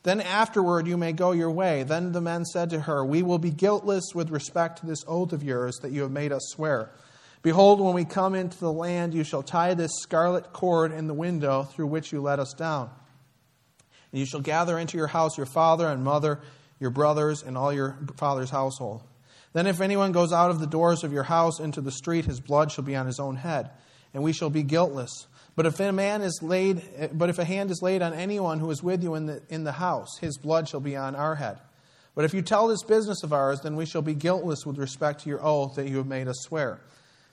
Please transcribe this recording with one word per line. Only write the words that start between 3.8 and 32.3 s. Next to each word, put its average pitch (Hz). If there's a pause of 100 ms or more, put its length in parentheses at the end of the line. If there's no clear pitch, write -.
with 165
respect 165
to 165
this 160
oath 170
of 147
yours 127
that 135
you 143
have 135
made 143
us 135
swear. 143 (540)
Behold, 196
when 190
we 175
come 190
into 180
the 165
land, 175
you 160
shall 180
tie 175
this 165 (100)
scarlet 175
cord 165
in 160
the 156
window 147
through 151
which 156
you 143
let 143
us 135
down. 151 (1200)
And 135
you 135
shall 143
gather 165
into 170
your 156
house 160
your 135
father 165
and 131
mother, 147 (400)
your 127
brothers, 151
and 127
all 143
your 135 (180)
father's 135
household. 131 (520)
Then 170
if 185
anyone 196
goes 175
out 175
of 165
the 156
doors 165
of 147
your 143
house 165
into 151
the 135
street, 165
his 135
blood 147
shall 143
be 139
on 131
his 123
own 135
head, 131 (420)
and 139
we 160
shall 156
be 151
guiltless. 139 (300)
But 160
if 160
a 196
man 202
is 180
laid, 175
but 175
if 175
a 175
hand 190
is 165
laid 185
on 165
anyone 180
who 160
is 151
with 180
you 165
in 156
the, 151
in 160
the 151
house, 151
his 147
blood 156
shall 143
be 139
on 135
our 151
head. 131 (560)
But 147
if 160